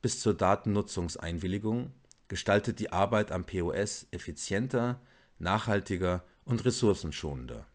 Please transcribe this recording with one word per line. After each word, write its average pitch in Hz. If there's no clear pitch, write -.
bis -
zur 107
Datennutzungseinwilligung, 98
gestaltet 104
die 104
Arbeit 101
am 90
P 92
O 85
S -
effizienter, 120
nachhaltiger 92
und 117
ressourcenschonender. 73